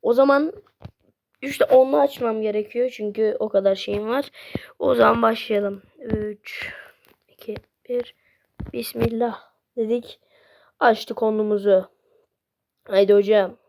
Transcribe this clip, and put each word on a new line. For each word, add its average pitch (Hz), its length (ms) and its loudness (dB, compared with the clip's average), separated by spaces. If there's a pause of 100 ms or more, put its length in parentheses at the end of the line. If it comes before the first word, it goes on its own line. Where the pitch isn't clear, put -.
O 226 120 0
zaman 277 400 4 (880)
işte 277 240 0
onlu 262 340 4
açmam 240 420 -2
gerekiyor. 214 480 -4
Çünkü 214 500 -4
o 214 100 -2
kadar 196 260 2
şeyim 208 340 -6
var. 269 160 -2 (540)
O - 160 2
zaman 233 260 4
başlayalım. 208 600 -2 (180)
Üç, 214 760 -10 (540)
iki, - 280 -14 (340)
bir. 247 260 -6 (580)
Bismillah 226 680 -2 (360)
dedik. 233 420 -4 (600)
Açtık 226 440 0
onlumuzu. 208 680 0 (960)
Haydi 196 260 4
hocam. 202 440 2 (120)